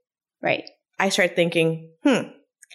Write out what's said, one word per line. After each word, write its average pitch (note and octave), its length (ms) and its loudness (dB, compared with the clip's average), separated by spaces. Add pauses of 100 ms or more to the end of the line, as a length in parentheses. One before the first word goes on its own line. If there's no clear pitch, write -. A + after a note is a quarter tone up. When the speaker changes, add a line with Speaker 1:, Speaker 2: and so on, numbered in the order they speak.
(420)
Speaker 1:
Right. - 220 -2 (360)
Speaker 2:
I F#3+ 100 0
start F3+ 260 0
thinking, E3 560 0 (120)
hmm, A#3+ 240 2 (460)